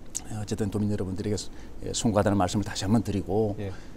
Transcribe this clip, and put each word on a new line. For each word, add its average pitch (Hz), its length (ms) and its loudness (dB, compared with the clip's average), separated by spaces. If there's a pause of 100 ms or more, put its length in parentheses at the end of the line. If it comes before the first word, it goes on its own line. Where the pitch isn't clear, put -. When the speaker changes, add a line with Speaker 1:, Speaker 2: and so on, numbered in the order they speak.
(400)
Speaker 1:
어쨌든 107 300 0
도민 104 200 2
여러분들에게 101 460 -2
소-, - 140 -6 (340)
예, - 80 -4
송구하다는 104 460 4
말씀을 98 260 2
다시 - 200 -4
한번 107 180 4
드리고 101 560 0
Speaker 2:
예. 98 140 -6 (240)